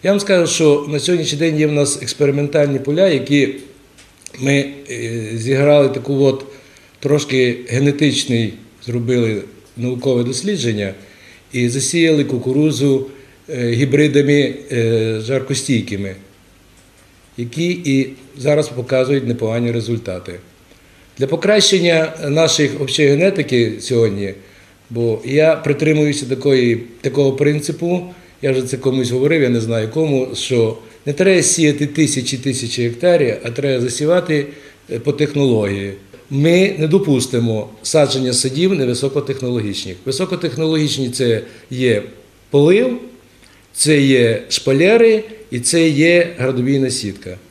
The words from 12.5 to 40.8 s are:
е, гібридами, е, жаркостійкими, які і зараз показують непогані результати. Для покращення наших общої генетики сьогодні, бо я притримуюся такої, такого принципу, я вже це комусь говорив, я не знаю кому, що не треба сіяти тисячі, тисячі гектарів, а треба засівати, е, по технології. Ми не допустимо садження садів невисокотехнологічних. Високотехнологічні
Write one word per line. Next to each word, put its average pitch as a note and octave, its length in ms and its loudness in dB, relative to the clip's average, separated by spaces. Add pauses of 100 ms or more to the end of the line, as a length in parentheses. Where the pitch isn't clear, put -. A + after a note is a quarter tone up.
е, B2 220 -4
гібридами, C#3 840 2 (180)
е, A2+ 480 0
жаркостійкими, A2 920 -4 (1200)
які D3+ 340 -4 (140)
і C3+ 240 2 (300)
зараз D3 300 0
показують B2+ 580 0
непогані A#2 460 -2
результати. G2+ 600 -6 (840)
Для C3+ 80 0
покращення E3+ 840 2 (160)
наших D3+ 520 0
общої C#3 280 2
генетики C#3 720 2
сьогодні, G2+ 540 -2 (560)
бо A#2 340 -2
я D3+ 320 2
притримуюся D3 680 0
такої, B2 560 2 (180)
такого C3+ 320 0
принципу, D3+ 680 -2 (400)
я C3+ 100 0
вже B2+ 100 0
це B2 140 -6
комусь B2 340 0
говорив, C#3+ 320 2
я B2 60 2
не A#2+ 120 2
знаю A2 340 -2
кому, C#3+ 400 0
що A2+ 440 0 (280)
не D3 60 -4
треба F3+ 300 4
сіяти D3 440 2
тисячі, C3+ 500 -2
тисячі A#2+ 460 -4
гектарів, B2 520 2 (100)
а A#2+ 60 -6
треба C3 300 -2
засівати, D3+ 640 0 (460)
е, A#2+ 60 -6
по C3+ 140 -2
технології. A2 800 0 (380)
Ми E3+ 480 2
не D#3 100 0
допустимо A#2+ 800 0 (140)
садження C3 500 0
садів C#3+ 420 0
невисокотехнологічних. B2 1300 -4
Високотехнологічні D#3 1080 -2